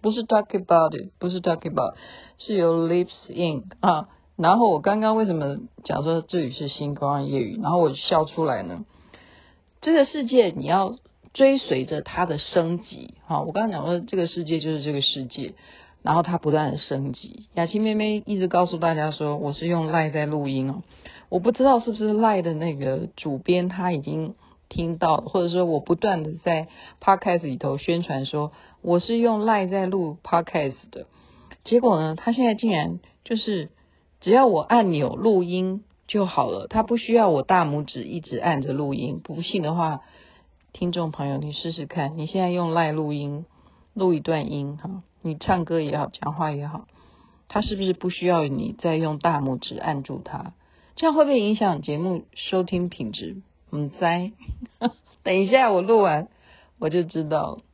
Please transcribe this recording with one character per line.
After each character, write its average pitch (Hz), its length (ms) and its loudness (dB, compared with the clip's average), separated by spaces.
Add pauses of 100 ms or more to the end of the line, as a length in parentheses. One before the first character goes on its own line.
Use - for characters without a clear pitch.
不 214 100 2
是 226 140 -4
Talk 208 240 2
About 170 440 4
It， - 240 -10
不 180 120 -4
是 180 100 -4
Talk 170 220 -2
About 139 340 -2
It， - 40 -20 (400)
是 - 160 -4
由 165 340 2
Lips 180 400 -2
Inc 156 340 -4 (160)
啊。 160 300 2 (280)
然 185 220 6
后 226 100 6
我 156 120 2
刚 208 180 2
刚 220 160 2
为 220 100 2
什 185 80 0
么 143 260 -2 (260)
讲 - 180 -2
说 165 180 0
这 170 200 -2
里 139 100 -2
是 147 160 -6
星 147 260 -4
光 143 300 -2
夜 139 160 -2
语， 113 240 -4
然 147 80 0
后 175 80 4
我 147 160 4
笑 160 300 0
出 160 180 -4
来 120 200 -2
呢？ 87 220 -10 (920)
这 320 140 2
个 294 100 8
世 269 220 -2
界 233 240 6
你 135 160 -6
要 190 320 0 (360)
追 269 240 6
随 131 280 -2
着 151 160 -6
它 175 240 -2
的 156 120 -4
升 170 440 0
级 - 320 -18 (120)
哈。 151 180 -2
我 156 100 -8
刚 208 100 0
刚 220 80 0
讲 151 140 -6
说 175 160 -2
这 202 160 -6
个 170 100 0
世 170 160 -6
界 160 160 -2
就 156 120 -4
是 151 120 -4
这 151 80 -4
个 139 100 -2
世 135 240 0
界， - 280 -10 (480)
然 156 140 2
后 170 60 4
它 175 160 -2
不 156 140 0
断 151 220 2
的 151 40 -6
升 135 360 -2
级。 - 400 -16
雅 170 120 0
琪 208 140 -2
妹 214 160 0
妹 214 300 0
一 208 120 -4
直 185 120 0
告 180 160 4
诉 175 120 -6
大 165 160 2
家 156 160 0
说， 147 280 -4
我 147 160 -4
是 160 140 -6
用 165 220 0
Line 156 220 0
在 151 140 0
录 147 240 -2
音 135 200 -2
哦。 - 140 -8 (460)
我 185 100 0
不 220 140 2
知 254 100 0
道 262 160 6
是 233 120 -4
不 214 40 -4
是 214 180 0
Line 214 280 4
的 165 120 -2
那 156 220 -4
个 139 400 -4
主 143 220 -6
编 180 320 0
他 180 240 -2
已 147 80 -2
经 160 340 -6 (320)
听 165 300 -4
到， 160 180 2
或 - 280 -2
者 170 60 0
说 180 140 2
我 165 160 0
不 - 160 0
断 180 280 0
的 156 100 -6 (100)
在 165 240 0 (320)
Podcast 190 440 2
里 139 120 -4
头 139 220 -4
宣 170 260 -2
传 139 220 -4
说 151 260 -4 (300)
我 175 180 2
是 233 180 0
用 226 280 2
Line 208 240 2
在 190 160 0
录 180 360 -2
Podcast 165 540 -2 (160)
的， - 140 -14 (580)
结 240 160 4
果 233 220 6
呢， 156 160 -2
他 - 160 -2
现 254 120 2
在 233 80 4
竟 220 160 0
然 165 300 0 (240)
就 226 140 -4
是 190 320 -4 (520)
只 185 100 2
要 254 160 8
我 170 140 4
按 226 280 4
钮 147 260 0
录 185 280 2
音 185 400 -2 (240)
就 202 180 0
好 - 240 0
了， 95 180 -6
他 220 140 0
不 233 160 0
需 226 160 -2
要 226 160 6
我 143 140 2
大 185 200 4
拇 147 220 -2
指 - 200 -8
一 135 160 -8
直 123 180 -6
按 143 240 0
着 139 100 -4
录 139 220 -2
音。 160 280 -6
不 160 200 -10
信 190 180 -2
的 156 140 -2
话， 160 260 -2 (720)
听 175 180 -4
众 170 200 -4
朋 143 160 -6
友 139 100 -4
你 147 140 -6
试 156 200 -6
试 185 140 -8
看， 156 320 -6
你 156 80 -6
现 190 160 -2
在 180 80 2
用 175 240 -2
Line 160 200 0
录 151 200 -2
音， 147 320 -6 (480)
录 185 220 2
一 151 40 -2
段 151 320 -2
音 143 260 -6
哈， 190 260 -12 (180)
你 160 160 -6
唱 180 260 0
歌 165 160 0
也 151 160 -2
好， 160 120 -2
讲 - 260 -8
话 156 180 -2
也 143 160 -6
好， 156 200 -12 (640)
他 208 120 0
是 214 140 -2
不 196 80 -4
是 185 100 2
不 180 160 -2
需 175 160 -6
要 165 220 4
你 139 320 -4
再 165 160 0
用 156 240 0
大 156 220 0
拇 131 180 -2
指 - 180 -8
按 143 240 -4
住 - 240 -10
它？ - 280 -10 (420)
这 - 100 -2
样 320 80 4
会 302 120 6
不 277 40 0
会 269 100 6
影 214 160 2
响 180 280 2
节 147 160 -4
目 175 240 -2 (100)
收 - 300 -2
听 180 260 -2
品 120 220 -8
质？ 190 320 -10 (280)
唔 147 180 -4
知。 175 420 -2 (480)
<laughs> - 420 -6
等 190 180 2
一 196 120 2
下 254 200 6
我 185 120 2
录 220 180 6
完 165 280 2 (500)
我 160 100 -2
就 175 140 2
知 160 220 -4
道 151 260 -2
了。 - 60 -12 (160)